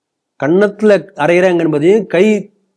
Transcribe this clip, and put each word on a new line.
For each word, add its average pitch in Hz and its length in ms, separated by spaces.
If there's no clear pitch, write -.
கன்னத்துல 196 680
அறையிறாங்க 175 440
என்பதையும் 165 480
கை 202 460